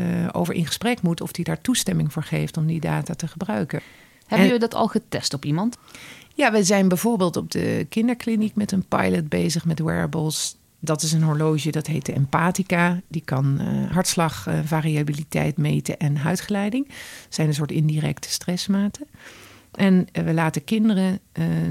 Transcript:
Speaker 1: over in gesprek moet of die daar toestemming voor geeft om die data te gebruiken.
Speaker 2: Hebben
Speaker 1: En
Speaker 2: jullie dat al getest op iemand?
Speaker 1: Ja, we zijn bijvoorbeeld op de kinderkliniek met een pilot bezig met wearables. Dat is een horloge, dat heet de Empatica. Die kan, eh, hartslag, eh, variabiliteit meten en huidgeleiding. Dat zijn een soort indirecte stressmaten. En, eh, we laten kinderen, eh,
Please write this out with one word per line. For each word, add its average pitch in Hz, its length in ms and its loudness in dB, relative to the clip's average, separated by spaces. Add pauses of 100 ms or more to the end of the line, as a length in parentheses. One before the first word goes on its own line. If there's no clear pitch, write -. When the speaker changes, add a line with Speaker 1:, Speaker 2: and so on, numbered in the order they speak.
(320)
Speaker 1:
over 175 220 -2
in 170 120 0
gesprek 233 360 -2
moet 170 200 0
of - 100 -6
die 170 140 -6
daar 160 160 -4
toestemming 170 520 0
voor 156 100 -4
geeft 151 340 -2
om 156 80 0
die 165 140 0
data 151 340 -2
te - 140 -6
gebruiken. 180 540 -4 (380)
Speaker 2:
Hebben - 280 4
Speaker 1:
En 254 60 6
Speaker 2:
jullie 226 160 2
dat - 100 -2
al 220 80 4
getest - 460 -4
op 143 120 -8
iemand? 180 320 0 (560)
Speaker 1:
Ja, 262 180 2
we 214 120 4
zijn 196 240 4
bijvoorbeeld 185 500 2
op 160 140 -4
de - 380 0
kinderkliniek 226 640 0
met 208 160 -2
een 190 160 0
pilot 185 420 2
bezig 170 360 0
met 165 140 2
wearables. 160 800 -2 (220)
Dat 151 220 -2
is 160 100 -2
een 160 120 4
horloge, 156 480 2
dat 151 160 -4
heet 151 180 -4
de - 80 -4
Empatica. 175 920 2
Die 160 180 -6
kan, 139 340 0
eh, 139 320 -2
hartslag, 165 560 0
eh, 160 160 0
variabiliteit 151 920 0
meten 147 400 0
en 147 200 0
huidgeleiding. 202 680 -2
Dat - 80 -20 (340)
zijn 156 180 0
een 151 60 2
soort 143 180 -2
indirecte 151 580 0
stressmaten. 196 800 -2 (640)
En, 185 400 4
eh, 165 120 -2
we 165 100 0
laten 160 300 0
kinderen, 202 560 2 (120)
eh, 165 140 -2 (260)